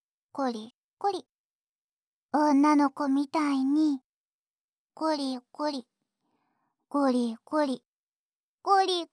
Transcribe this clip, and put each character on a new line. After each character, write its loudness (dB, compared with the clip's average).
コ -4
リ -10
コ -2
リ。 -10
女 4
の 4
子 -4
み 0
た -2
い 0
に。 2
コ -4
リ -6
コ -6
リ。 -8
コ 0
リ -2
コ -2
リ。 -6
コ 2
リ -2